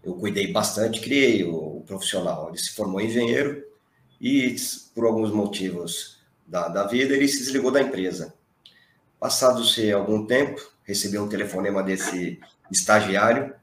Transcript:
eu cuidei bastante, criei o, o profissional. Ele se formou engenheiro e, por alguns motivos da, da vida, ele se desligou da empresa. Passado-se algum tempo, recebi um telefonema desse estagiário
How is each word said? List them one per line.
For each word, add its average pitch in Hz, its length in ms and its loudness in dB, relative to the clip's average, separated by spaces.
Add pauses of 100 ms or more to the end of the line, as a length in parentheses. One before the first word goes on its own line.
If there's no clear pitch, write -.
eu 90 120 -8
cuidei 98 380 -2
bastante, 110 480 0
criei 120 440 4
o, 78 340 -6
o - 80 -16
profissional. 85 600 -4
Ele 87 80 -12
se - 180 -6
formou 98 260 -4
engenheiro 120 640 0 (560)
e, 123 340 2 (400)
por 113 100 0
alguns 110 280 2
motivos 92 920 -4 (240)
da, 87 220 -2
da 98 180 0
vida, 135 280 2
ele 139 120 4
se - 140 0
desligou 131 320 0
da 139 100 4
empresa. 92 500 -4 (840)
Passado-se 117 760 2
algum 107 320 0
tempo, 135 360 0 (240)
recebi 101 340 -4
um 104 100 -4
telefonema 98 540 -2
desse 92 580 -4 (300)
estagiário 107 840 4 (100)